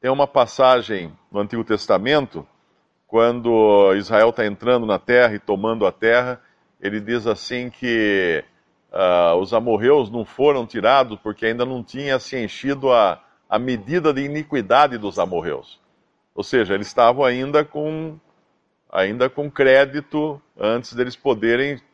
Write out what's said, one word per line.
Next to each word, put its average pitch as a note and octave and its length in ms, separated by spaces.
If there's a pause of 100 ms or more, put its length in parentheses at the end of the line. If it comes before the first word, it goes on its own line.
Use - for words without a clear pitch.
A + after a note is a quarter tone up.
Tem B2+ 100
uma C#3 160
passagem A#2 840 (180)
no G2+ 80
Antigo G#2+ 240
Testamento, G#2+ 800 (640)
quando A2+ 880
Israel G#2+ 380
tá A2+ 120
entrando A#2 400
na G2+ 140
terra A#2+ 360
e G2+ 40
tomando G#2 480
a F2+ 60
terra, A#2+ 480 (400)
ele G#2 180
diz A2 260
assim B2 440
que, G2+ 760 (480)
ah, F2 440
os G2 180
amorreus A#2 580
não A2+ 140
foram C3+ 420
tirados A#2 520
porque G#2+ 260
ainda A#2 200
não B2+ 160
tinha C3+ 380
se - 180
enchido C3+ 540
a, G2+ 320 (260)
a G#2+ 80
medida B2+ 560
de C3+ 120
iniquidade C#3 720
dos G2+ 200
amorreus. E2+ 600 (560)
Ou G#2 80
seja, G#2 300
eles G2+ 140
estavam B2 360
ainda C3 400
com, D#3 540 (760)
ainda A2 380
com D3 200
crédito C#3+ 920 (180)
antes A#2 340
deles B2 220
poderem B2 680 (120)